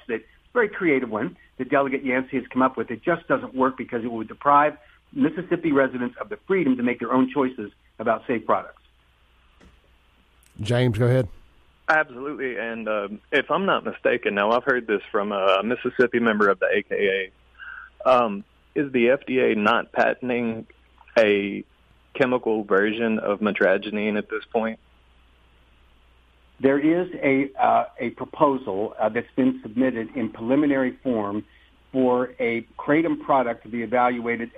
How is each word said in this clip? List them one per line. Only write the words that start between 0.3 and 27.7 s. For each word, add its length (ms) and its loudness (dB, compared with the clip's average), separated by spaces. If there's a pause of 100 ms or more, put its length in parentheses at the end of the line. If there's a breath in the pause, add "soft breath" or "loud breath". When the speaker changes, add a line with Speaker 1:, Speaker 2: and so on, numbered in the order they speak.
Speaker 1:
very 160 0
creative 420 0
one, 260 -4 (200 soft breath)
that 140 -8
Delegate 340 0
Yancey 320 -2
has 120 -6
come 140 0
up 140 2
with. 140 -6
It 120 -10
just 260 -2
doesn't 260 -2
work 220 0
because 280 -6
it 80 -8
would 160 -8
deprive 480 2 (360 soft breath)
Mississippi 600 -2
residents 480 0
of 80 -10
the 180 -12
freedom 300 2
to 60 -4
make 180 -2
their 120 -4
own 200 2
choices 400 -4 (260)
about 280 -2
safe 180 -2
products. 380 -4 (1800)
Speaker 2:
James, 380 0
go 80 4
ahead. 220 2 (600)
Speaker 3:
Absolutely, 680 -2
and, 300 -6
um, 320 -4 (120)
if 180 0
I'm 140 0
not 200 0
mistaken, 500 -2
now 160 2
I've 140 2
heard 220 0
this 240 0
from 220 -2
a 300 2
Mississippi 580 0
member 280 4
of 120 2
the 60 2
A 160 0
K 480 -2 (720 loud breath)
A, 40 4
um, 360 4 (300)
is 180 -2
the 180 4
F 160 0
D 140 0
A 140 4
not 380 2
patenting 760 -2 (520)
a 460 2 (500)
chemical 500 0
version 540 0
of 220 -2
mitragynine 800 0
at 100 -6
this 240 -8
point? 260 -4 (1800)
Speaker 1:
There 180 4
is 300 2 (140)
a, 280 2 (100)
uh, 240 4 (160)